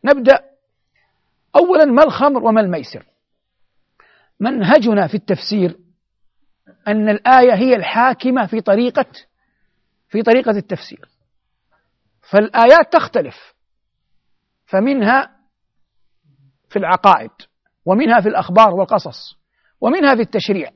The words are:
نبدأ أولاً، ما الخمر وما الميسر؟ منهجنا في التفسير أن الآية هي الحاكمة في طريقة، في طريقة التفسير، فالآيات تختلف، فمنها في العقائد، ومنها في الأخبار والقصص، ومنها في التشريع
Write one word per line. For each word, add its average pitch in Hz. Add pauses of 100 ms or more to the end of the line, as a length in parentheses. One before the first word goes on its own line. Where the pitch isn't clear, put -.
نبدأ 269 (1160)
أولاً، 349
ما 269
الخمر 262
وما 220
الميسر؟ 165 (1300)
منهجنا 214
في -
التفسير 185 (1080)
أن 214
الآية 247
هي 247
الحاكمة 247
في 220
طريقة، 240 (1000)
في 220
طريقة 240
التفسير، - (1200)
فالآيات 233
تختلف، - (1120)
فمنها 247 (1400)
في 202
العقائد، 175 (540)
ومنها 202
في 208
الأخبار 196
والقصص، - (440)
ومنها 277
في 233
التشريع 196